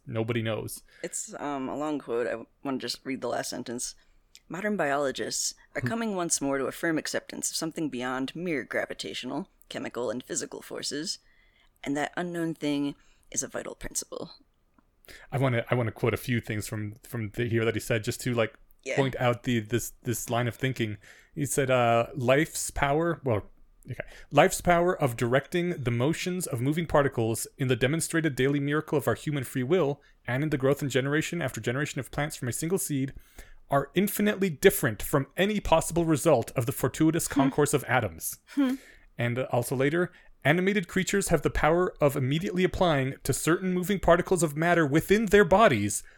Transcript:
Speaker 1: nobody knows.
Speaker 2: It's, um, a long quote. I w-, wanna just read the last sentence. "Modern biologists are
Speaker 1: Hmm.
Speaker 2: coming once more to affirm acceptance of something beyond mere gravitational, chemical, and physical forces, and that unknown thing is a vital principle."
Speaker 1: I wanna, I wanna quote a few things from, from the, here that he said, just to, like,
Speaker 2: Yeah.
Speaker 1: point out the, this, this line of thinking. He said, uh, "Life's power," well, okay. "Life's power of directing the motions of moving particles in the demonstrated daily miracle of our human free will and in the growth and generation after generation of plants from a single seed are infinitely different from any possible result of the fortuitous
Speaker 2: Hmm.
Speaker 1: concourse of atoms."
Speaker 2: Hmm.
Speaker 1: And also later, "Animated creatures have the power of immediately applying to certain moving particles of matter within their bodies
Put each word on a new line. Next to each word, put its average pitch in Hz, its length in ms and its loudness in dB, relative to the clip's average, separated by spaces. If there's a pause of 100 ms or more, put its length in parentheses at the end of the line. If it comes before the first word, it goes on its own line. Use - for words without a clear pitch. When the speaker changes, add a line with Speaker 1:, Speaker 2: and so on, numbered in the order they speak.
Speaker 1:
nobody 117 360 -2
knows. 110 400 -4 (200)
Speaker 2:
It's, - 380 -8
um, 135 280 -4
a 95 80 -6
long 147 220 -4
quote. 120 300 -2
I - 20 -2
w-, 113 160 -6 (160)
wanna 135 160 -2
just - 260 -6
read 131 160 -6
the 123 80 -4
last 123 220 -2
sentence. - 460 -8 (520)
"Modern 208 280 -4
biologists 143 800 -2 (200)
are - 60 -6
Speaker 1:
Hmm. 123 80 -2
Speaker 2:
coming 226 280 -2
once 175 240 -2
more 139 160 -2
to 135 100 -2
affirm 160 300 -2
acceptance - 540 -6
of - 60 -6
something 160 320 -4
beyond 127 480 -4
mere 160 260 -4
gravitational, - 880 -6 (180)
chemical, 120 420 -6
and 120 120 -4
physical - 400 -8
forces, - 560 -8 (640)
and 143 140 -4
that 147 200 -4
unknown 170 380 -4
thing 143 400 -2 (380)
is - 100 -4
a 131 60 -6
vital - 260 -10
principle." - 560 -10 (1000)
Speaker 1:
I 135 60 0
wanna, 123 320 2
I - 40 0
wanna 120 180 0
quote 117 220 0
a 98 40 0
few 120 220 -2
things 107 280 -6
from, 107 340 -8
from 110 280 -8
the, 120 180 -4
here 113 160 2
that 113 100 2
he 104 60 -2
said, 113 240 -2
just - 180 -4
to, 123 120 -2
like, 113 200 0 (300)
Speaker 2:
Yeah. 131 100 -6
Speaker 1:
point 135 220 0
out 120 280 0
the, 123 160 2
this, 110 320 -4 (100)
this - 280 -4
line 120 160 0
of 117 80 -4
thinking. 117 440 -4 (360)
He 147 120 -4
said, 131 240 0
uh, 117 440 4
"Life's 135 560 2
power," 156 540 0
well, 110 260 -2 (400)
okay. - 140 -10 (260)
"Life's 156 300 6
power 175 400 4
of 123 160 2
directing 139 540 0 (120)
the 117 80 0
motions 165 560 -2
of 120 140 -4
moving 151 260 0
particles 123 600 2 (100)
in 131 120 -2
the 127 80 4
demonstrated 156 600 0
daily 139 240 2
miracle 147 380 0
of 139 100 -2
our 143 60 4
human 147 300 -4
free 131 180 -4
will 139 380 2 (260)
and 127 160 0
in 156 80 -2
the 147 80 0
growth 131 240 2
and 139 80 -2
generation 143 500 0
after 135 200 -6
generation 135 400 -4
of - 100 -10
plants 147 260 -4
from 131 120 -6
a 117 40 -4
single 170 260 -2
seed 135 340 -2 (580)
are 139 240 2
infinitely 202 560 2
different 143 520 2
from 135 240 0 (100)
any 208 240 2
possible 165 440 2
result 151 500 4
of 123 120 0
the 127 60 -2
fortuitous 160 560 2
Speaker 2:
Hmm. - 60 -8
Speaker 1:
concourse 269 380 2
of 139 120 2
atoms." 101 540 -2 (160)
Speaker 2:
Hmm. 269 200 2 (420)
Speaker 1:
And 120 220 -2
also 123 380 0
later, 147 360 0 (320)
"Animated 185 440 2
creatures 190 400 0
have 170 140 2
the 151 80 2
power 170 500 2
of 143 160 4
immediately 165 480 -2
applying 147 500 2 (100)
to - 80 0
certain 185 420 0
moving 180 260 0
particles 175 420 4
of 147 140 2
matter 165 300 4
within 175 400 4
their 202 180 8
bodies 147 580 4 (160)